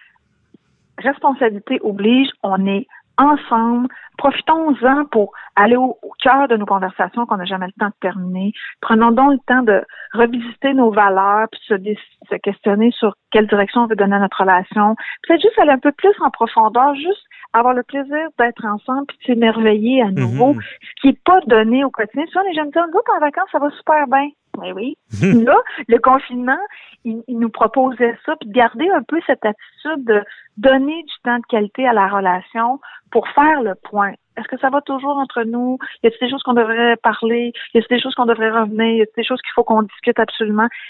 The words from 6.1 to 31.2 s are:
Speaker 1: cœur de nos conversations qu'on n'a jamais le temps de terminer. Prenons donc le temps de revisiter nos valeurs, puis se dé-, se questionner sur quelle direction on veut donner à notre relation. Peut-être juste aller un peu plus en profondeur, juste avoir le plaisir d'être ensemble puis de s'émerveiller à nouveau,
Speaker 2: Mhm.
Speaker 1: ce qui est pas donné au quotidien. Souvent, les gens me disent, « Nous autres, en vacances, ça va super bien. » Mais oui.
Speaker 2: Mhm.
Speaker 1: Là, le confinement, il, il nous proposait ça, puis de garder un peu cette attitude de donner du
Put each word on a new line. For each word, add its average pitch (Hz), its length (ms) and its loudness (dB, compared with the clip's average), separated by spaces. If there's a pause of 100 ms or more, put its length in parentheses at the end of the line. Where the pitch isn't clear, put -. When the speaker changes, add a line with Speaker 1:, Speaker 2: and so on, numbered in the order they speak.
Speaker 1:
cœur 269 280 4
de 233 100 2
nos 208 80 -6
conversations 196 640 -2
qu'on 208 100 -2
n'a 180 80 -8
jamais 185 220 -6
le 196 60 -16
temps 214 160 -4
de - 120 -10
terminer. 185 520 -6 (280)
Prenons 233 300 2
donc 269 220 4
le 254 120 0
temps 254 160 2
de 208 220 2 (300)
revisiter 233 600 -2
nos 254 180 4
valeurs, 202 600 2
puis - 160 -18
se 214 80 0
dé-, 202 220 -4 (300)
se 208 100 -6
questionner 202 540 0
sur 214 240 -2 (160)
quelle 214 140 4
direction 202 380 0
on 226 40 0
veut 220 80 -4
donner 196 200 2
à 202 40 0
notre 196 200 -2
relation. 196 560 2 (320)
Peut-être 330 140 4
juste 440 180 4
aller 302 120 4
un 262 80 2
peu 294 120 0
plus 392 300 2
en 403 100 0
profondeur, 233 640 2
juste 339 260 -6 (320)
avoir 247 220 2
le 247 80 -4
plaisir 285 460 -6 (100)
d'être 233 260 -2
ensemble 254 420 -6
puis - 120 -18
de - 60 -20
s'émerveiller 226 760 2
à 208 80 0
nouveau, 147 460 0
Speaker 2:
Mhm. 107 60 -8 (200)
Speaker 1:
ce - 200 -20
qui 277 80 0
est - 140 -2
pas 359 220 4
donné 226 380 2
au 269 80 -2
quotidien. 254 400 -6
Souvent, 381 180 -2
les 320 60 -4
gens 302 100 -4
me 285 60 -10
disent, « 330 100 0 (100)
Nous 359 60 -2
autres, 466 180 0
en 330 40 -2
vacances, 302 320 -2
ça 302 80 0
va 285 180 2
super 302 300 0
bien. » 277 200 0 (320)
Mais 180 120 -10
oui. 214 260 -8 (240)
Speaker 2:
Mhm. 226 240 4
Speaker 1:
Là, 285 100 6 (320)
le 233 120 6
confinement, 254 600 0 (460)
il, 226 220 -8
il 247 120 -8
nous 233 100 0
proposait 233 640 0 (100)
ça, 311 140 -4
puis 226 100 -14
de 202 40 -10
garder 240 360 0
un 330 140 2
peu 320 220 -4
cette - 200 -2
attitude 262 600 -8
de 208 180 2 (340)
donner 269 460 2
du 294 100 -18 (100)